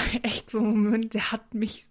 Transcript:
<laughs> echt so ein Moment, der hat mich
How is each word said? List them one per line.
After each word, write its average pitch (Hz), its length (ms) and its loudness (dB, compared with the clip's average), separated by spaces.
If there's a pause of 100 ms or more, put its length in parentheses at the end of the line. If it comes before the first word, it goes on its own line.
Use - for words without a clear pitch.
<laughs> 240 140 -2
echt 214 260 -4
so 226 100 -2
ein 226 60 2
Moment, 220 480 2
der - 180 -2
hat - 220 -8
mich 214 380 -4